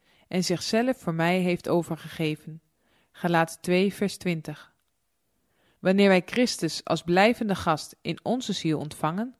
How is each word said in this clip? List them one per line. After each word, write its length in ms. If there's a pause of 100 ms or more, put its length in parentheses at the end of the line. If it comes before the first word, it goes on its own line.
(280)
en 160
zichzelf 520
voor 180
mij 240
heeft 300
overgegeven." 920 (520)
Galaten 480
twee 340
vers 220
twintig. 580 (1040)
Wanneer 300
wij 180
Christus 580
als 180
blijvende 520
gast 460
in 220
onze 300
ziel 260
ontvangen, 600